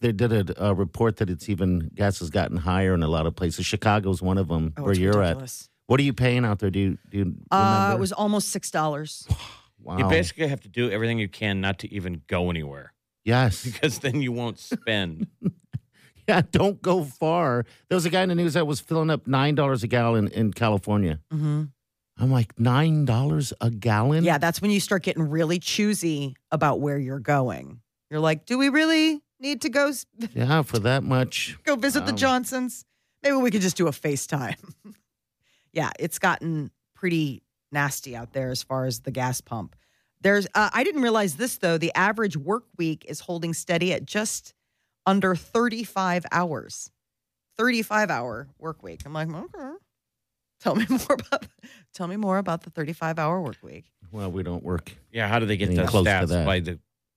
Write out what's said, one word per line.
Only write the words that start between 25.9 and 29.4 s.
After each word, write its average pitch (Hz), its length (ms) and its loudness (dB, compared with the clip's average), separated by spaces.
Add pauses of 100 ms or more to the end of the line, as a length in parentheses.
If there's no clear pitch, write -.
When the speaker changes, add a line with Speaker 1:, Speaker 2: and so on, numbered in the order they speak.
Speaker 2:
about 147 300 2
where 143 180 0
you're 135 220 -6
going. 117 600 -2 (300)
You're 151 100 -4
like, 156 240 2
"Do 247 140 -2
we 277 100 4
really 311 540 4 (180)